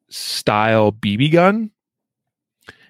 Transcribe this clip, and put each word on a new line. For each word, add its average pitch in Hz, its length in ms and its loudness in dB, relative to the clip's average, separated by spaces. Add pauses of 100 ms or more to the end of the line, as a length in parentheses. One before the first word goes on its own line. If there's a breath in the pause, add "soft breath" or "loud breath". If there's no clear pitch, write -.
(100)
style 107 800 0
B 104 260 -4
B 139 140 0
gun 202 400 2 (1200 loud breath)